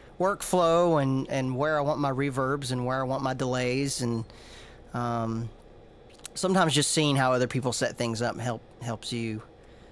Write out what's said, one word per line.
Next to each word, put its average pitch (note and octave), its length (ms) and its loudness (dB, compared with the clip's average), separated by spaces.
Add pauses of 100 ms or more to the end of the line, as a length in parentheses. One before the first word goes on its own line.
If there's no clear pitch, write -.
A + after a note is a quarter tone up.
(180)
workflow F3 840 4
and, C3+ 300 0
and C3 260 -2
where D3+ 220 2
I - 40 2
want C#3+ 180 0
my C#3+ 100 2
reverbs C3+ 640 -2
and B2 140 -2
where C3 140 0
I C3+ 40 0
want C3 180 -2
my C3 120 -2
delays, B2+ 680 -2
and, A#2 240 -2 (720)
um, A#2 540 -4 (840)
sometimes F#3 400 2
just C#3+ 160 2
seeing D3 240 2
how C3 180 4
other B2+ 140 2
people B2 260 -2
set A#2 240 -2
things A2+ 240 -2
up A#2 180 -2
help, A#2 240 -4 (200)
helps A#2+ 300 -6
you A2+ 300 -4 (500)